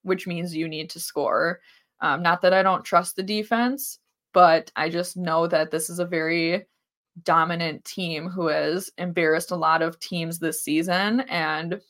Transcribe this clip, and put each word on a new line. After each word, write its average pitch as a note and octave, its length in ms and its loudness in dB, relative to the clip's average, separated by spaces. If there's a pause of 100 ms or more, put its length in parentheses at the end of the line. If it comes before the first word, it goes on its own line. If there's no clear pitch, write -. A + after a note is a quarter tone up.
which F#3 240 -2
means E3+ 280 -6
you D#3+ 120 -4
need D#3 240 -10
to E3+ 80 -14
score. D3+ 640 -2 (400)
Um, D3+ 220 0
not F3 200 2
that F#3 100 6
I F#3+ 100 4
don't F#3+ 220 2
trust F3 320 2
the F#3+ 60 -6
defense, A3+ 760 -2 (320)
but E3+ 460 6
I D#3 100 0
just F3 300 -4
know E3+ 300 0
that D#3 240 0
this D#3+ 180 -4
is F3 100 -6
a F3 60 0
very E3 600 0 (580)
dominant E3 600 0
team E3+ 460 -6
who F3+ 180 -2
has D#3 500 0
embarrassed E3+ 540 0
a F3+ 60 -2
lot D#3+ 240 2
of E3 180 -2
teams E3 400 -6
this D#3+ 240 -4
season, F3+ 580 0
and E3 680 -4